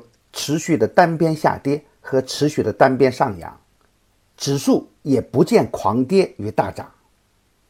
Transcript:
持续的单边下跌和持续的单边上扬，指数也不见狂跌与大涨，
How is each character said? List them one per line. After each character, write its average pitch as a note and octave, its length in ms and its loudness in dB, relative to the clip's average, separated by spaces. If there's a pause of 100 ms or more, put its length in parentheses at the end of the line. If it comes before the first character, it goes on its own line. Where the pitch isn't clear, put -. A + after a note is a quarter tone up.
(340)
持 - 260 -4
续 D#3+ 180 -2
的 - 80 2
单 E3+ 320 2
边 D#3+ 160 0
下 - 240 -2
跌 C#3 260 -4 (180)
和 C3 200 -2
持 C#3+ 280 -2
续 - 120 -2
的 G#2+ 100 -2
单 C3 260 2
边 C3 120 4
上 B2 300 -2
扬， - 220 -16 (720)
指 C#3 220 -4
数 - 340 0 (120)
也 C3 180 0
不 C3 200 0
见 F#3 300 2
狂 B2 320 -2
跌 F3+ 340 0
与 G#2 140 -8
大 - 180 -2
涨， - 220 -14 (800)